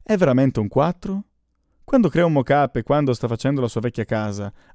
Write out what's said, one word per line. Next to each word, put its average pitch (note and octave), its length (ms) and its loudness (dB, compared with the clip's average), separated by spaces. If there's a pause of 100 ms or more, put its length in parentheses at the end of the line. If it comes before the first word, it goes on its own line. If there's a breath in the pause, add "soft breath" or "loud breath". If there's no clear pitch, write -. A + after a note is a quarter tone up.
È G#3+ 140 -2
veramente C3+ 440 2
un G#2 80 -2
quattro? F3+ 580 -2 (580)
Quando A#3 260 2
crea E3 160 2
un D#3+ 80 2
mock-up C#3 440 2
e A#2 60 -4
quando C#3+ 300 2
sta A#2 140 -6
facendo C3 340 -2
la A#2+ 60 -2
sua A2 140 -4
vecchia A#2 240 -4
casa, G#2 460 -4 (240 soft breath)